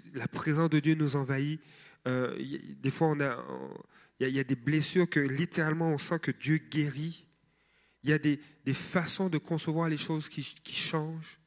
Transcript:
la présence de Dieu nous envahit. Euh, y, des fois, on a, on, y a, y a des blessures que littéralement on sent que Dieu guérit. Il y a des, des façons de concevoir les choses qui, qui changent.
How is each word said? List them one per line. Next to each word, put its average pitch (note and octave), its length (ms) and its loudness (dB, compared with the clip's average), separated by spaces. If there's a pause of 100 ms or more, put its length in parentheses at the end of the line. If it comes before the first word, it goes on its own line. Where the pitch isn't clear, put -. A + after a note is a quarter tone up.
(160)
la A#2 120 -6
présence D#3 420 2
de D3+ 80 6
Dieu D#3 160 4
nous D3 220 2
envahit. C#3 440 0 (460)
Euh, B2+ 320 0
y, C3+ 380 -8
des C3+ 140 0
fois, D#3+ 180 2
on D3+ 120 2
a, C3+ 160 0 (120)
on, - 340 -10 (380)
y B2+ 60 2
a, - 20 0
y C3+ 100 0
a C3+ 60 0
des C3+ 100 0
blessures D#3 560 2
que - 80 2
littéralement D#3 680 2
on D3 100 2
sent E3 220 -2
que C#3+ 100 0
Dieu D#3 280 2
guérit. D3+ 680 -4 (760)
Il C3+ 80 2
y - 20 6
a D#3 60 6
des, D3 200 4 (280)
des C3+ 80 2
façons F#3 560 -2
de D#3 80 0
concevoir D#3+ 500 -2
les D#3 80 0
choses D#3 320 -4
qui, - 140 -8 (200)
qui - 120 -14
changent. D#3+ 720 -6